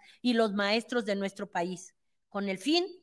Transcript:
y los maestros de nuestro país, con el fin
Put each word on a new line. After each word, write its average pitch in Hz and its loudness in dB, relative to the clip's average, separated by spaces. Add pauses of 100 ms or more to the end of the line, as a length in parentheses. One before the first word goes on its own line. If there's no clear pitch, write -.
(220)
y 247 2
los 220 4
maestros 214 0
de 202 0
nuestro 196 -6
país, 180 -6 (360)
con 202 -4
el 190 -2
fin 339 2 (160)